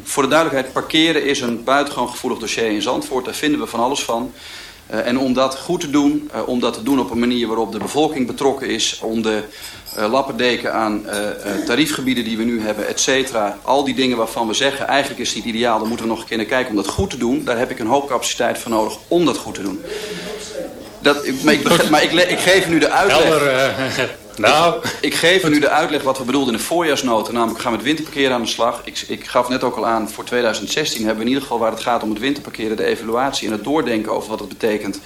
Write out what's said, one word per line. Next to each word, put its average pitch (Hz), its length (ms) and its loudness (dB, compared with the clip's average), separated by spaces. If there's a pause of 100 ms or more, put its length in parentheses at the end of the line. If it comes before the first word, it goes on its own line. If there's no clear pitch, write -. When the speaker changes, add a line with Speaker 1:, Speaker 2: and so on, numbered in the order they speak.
Speaker 1:
voor - 200 0
de 131 60 2
duidelijkheid, 139 440 2
parkeren 156 520 2
is 139 160 0
een 120 220 -4
buitengewoon 135 460 0
gevoelig 120 300 -4
dossier 113 320 -2
in 104 100 -2
Zandvoort. 123 440 -2
Daar 110 80 -6
vinden 151 260 0
we 113 80 -2
van 117 120 -4
alles 131 240 0
van. 123 280 -2 (560)
Eh, 110 200 -2
en 120 100 2
om 135 160 2
dat 131 240 2
goed 180 240 -2
te 156 80 -6
doen, 147 440 2
eh, 113 140 -4
om 123 120 0
dat 120 140 0
te 110 100 -10
doen 135 160 2
op 120 120 -2
een 120 80 0
manier 120 280 2
waarop 110 240 0
de 107 60 -6
bevolking 139 500 0
betrokken 127 420 0
is, 107 320 -2
om 113 200 -2
de, 107 220 0 (520)
eh, 107 160 0
lappendeken 123 640 0
aan, 107 340 -2
eh, 104 220 -4
eh, 101 360 -4
tariefgebieden 127 580 0
die 110 140 -2
we 110 60 -2
nu 117 180 0
hebben, 104 260 -2
et - 120 -4
cetera, 123 600 0
al 139 220 2
die 131 120 -2
dingen 127 220 2
waarvan 113 300 -2
we 107 60 -2
zeggen, 131 340 0
eigenlijk 131 340 0
is 113 60 -2
het - 100 -4
niet 104 80 -8 (100)
ideaal, 113 240 2
daar 107 80 -2
moeten 113 180 -4
we 113 60 0
nog 110 100 -2
een - 60 -16
keer 113 100 -2
naar 110 80 0
kijken 127 240 0
om 107 60 -4
dat 98 120 0
goed 190 220 -2
te - 80 -8
doen. 123 260 0
Daar 120 140 0
heb 127 140 0
ik - 80 -6
een 113 80 -2
hoop 139 200 2
capaciteit 117 500 -2
voor - 140 -8
nodig 110 260 0 (100)
om 170 180 4
dat 123 120 2
goed 104 180 -10
te 95 60 -8
doen. 98 200 -6 (1200)
Dat, 143 240 2
ik, 131 180 -2
maar 151 100 6
ik 139 100 2
beg-, 160 260 4
maar 151 140 6
ik - 80 2
le-, 165 100 4
ik 175 180 2
geef 185 280 6
u - 20 -2
nu 165 100 4
de 143 120 4
uitleg. 165 320 6
Speaker 2:
Helder, 147 240 4
eh, 131 280 2 (220)
<laughs> - 400 -6
nou. 151 460 6
Speaker 1:
Ik, - 180 -4
ik 139 120 0
geef 180 300 4
u 165 60 2
nu 147 100 6
de 143 100 4
uitleg 151 340 2
wat 135 140 0
we 131 60 -6
bedoelden 127 300 2
in 107 60 -2
de - 60 -4
voorjaarsnota, 131 680 2
namelijk 117 280 0
gaan 123 120 -2
we 110 60 0
met 104 80 -6
winterparkeren 143 480 0
aan 117 80 0
de 110 60 -2
slag. 117 360 0
Ik, - 240 -10
ik - 200 -8
gaf 127 220 0
net 131 140 -2
ook 123 120 0
al 107 120 -2
aan, 110 220 0
voor - 140 -12
tweeduizend 113 480 -2
zestien 151 340 -2
hebben 110 120 2
we 107 40 -4
in 113 60 0
ieder 135 160 0
geval 120 160 -4
waar 113 120 2
het 107 80 -8
gaat 117 240 0
om 110 60 -2
het 110 100 -4
winterparkeren, 117 580 -4
de 95 80 -2
evaluatie 113 600 -2
en 107 60 -2
het 104 100 -4
doordenken 117 480 0
over 104 180 -4
wat 107 100 -4
het 101 100 -10
betekent, 107 560 -2